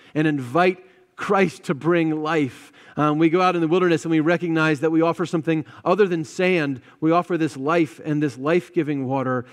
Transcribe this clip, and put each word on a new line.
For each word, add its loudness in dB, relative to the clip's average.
and 2
invite 0
Christ 0
to -4
bring 0
life. -4
Um, 0
we 4
go 2
out 2
in 0
the 0
wilderness 2
and -4
we 4
recognize 0
that 0
we 2
offer 0
something -2
other 2
than -2
sand. -2
We 0
offer 0
this -2
life 0
and -2
this -4
life-giving -2
water -2